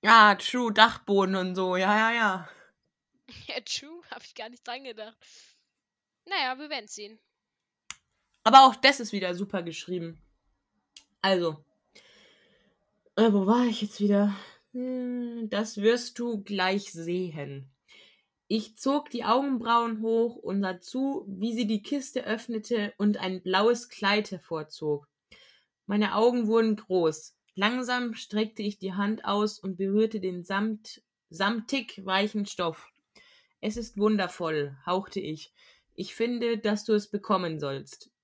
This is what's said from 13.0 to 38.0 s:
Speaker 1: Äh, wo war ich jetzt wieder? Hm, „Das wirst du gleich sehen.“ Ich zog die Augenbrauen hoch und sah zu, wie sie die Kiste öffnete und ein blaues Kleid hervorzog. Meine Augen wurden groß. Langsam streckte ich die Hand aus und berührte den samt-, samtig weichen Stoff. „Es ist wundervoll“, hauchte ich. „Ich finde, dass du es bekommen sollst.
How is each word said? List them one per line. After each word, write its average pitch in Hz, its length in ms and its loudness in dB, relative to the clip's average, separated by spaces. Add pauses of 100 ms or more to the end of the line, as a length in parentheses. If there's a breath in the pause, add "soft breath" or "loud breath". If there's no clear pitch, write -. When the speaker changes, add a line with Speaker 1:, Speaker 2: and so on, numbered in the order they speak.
Speaker 1:
Äh, 220 160 6
wo 196 140 4
war 240 200 4
ich 220 160 -2
jetzt - 180 -8
wieder? 202 340 4 (380 loud breath)
Hm, 247 760 -6
„Das 214 280 -4
wirst 233 400 0
du 240 240 -4
gleich 196 500 -2
sehen.“ 160 760 -8 (800 soft breath)
Ich 214 300 -4
zog 285 320 0
die 226 140 -8
Augenbrauen 233 760 2
hoch 226 340 0
und 196 260 -2
sah 185 180 -4
zu, 269 480 -4
wie 196 260 -6
sie 226 120 -2
die 208 160 -2
Kiste 269 420 -6
öffnete 220 720 -4
und 208 200 2
ein 185 240 -6
blaues 214 480 2
Kleid 208 420 0
hervorzog. 151 760 -6 (760 soft breath)
Meine 208 300 0
Augen 240 320 2
wurden 220 280 4
groß. 170 600 -2 (200)
Langsam 240 580 -2
streckte 214 480 -4
ich 202 160 -4
die 185 160 -8
Hand 202 320 -2
aus 208 340 0
und 190 160 -8
berührte 208 440 0
den 180 240 -6
samt-, 214 580 -6 (280)
samtig 214 760 -4
weichen 202 400 0
Stoff. - 440 -6 (680 soft breath)
„Es 214 180 -6
ist 220 200 -10
wundervoll“, 170 800 0 (100)
hauchte 190 340 -2
ich. 156 320 -10 (420 soft breath)
„Ich - 220 -10
finde, 233 420 -2
dass 208 260 -2
du 226 100 0
es 208 160 0
bekommen 185 500 -2
sollst. 139 500 -8 (140)